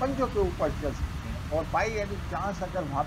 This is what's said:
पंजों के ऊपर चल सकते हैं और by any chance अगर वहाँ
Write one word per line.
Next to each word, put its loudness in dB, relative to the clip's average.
पंजों 2
के 2
ऊपर 4
चल 0
सकते -4
हैं -4
और 0
by 4
any -2
chance -2
अगर -2
वहाँ 0